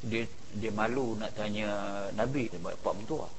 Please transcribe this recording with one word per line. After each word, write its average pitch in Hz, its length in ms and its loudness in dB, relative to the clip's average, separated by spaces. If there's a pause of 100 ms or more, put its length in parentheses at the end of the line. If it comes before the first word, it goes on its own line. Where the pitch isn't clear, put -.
Dia, 113 160 2 (320)
dia 104 160 0
malu 113 480 2
nak - 160 -2
tanya 107 320 0 (480)
Nabi, 123 320 2
dia 90 120 -4
buat 85 200 -4
pak 90 160 2
mentua. 110 320 -2 (100)